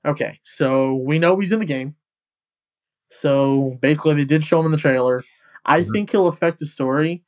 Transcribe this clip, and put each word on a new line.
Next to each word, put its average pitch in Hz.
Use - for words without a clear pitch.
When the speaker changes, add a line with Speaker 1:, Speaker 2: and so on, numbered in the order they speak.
Speaker 1:
Okay, 110
so 135
we 139
know 180
he's 190
in 220
the 214
game. 139
So 139
basically, 151
they 143
did 156
show 165
him 160
in 156
the 156
trailer. 127
I 156
Speaker 2:
Mm-hmm. 196
Speaker 1:
think 208
he'll 190
affect 170
the 156
story. 151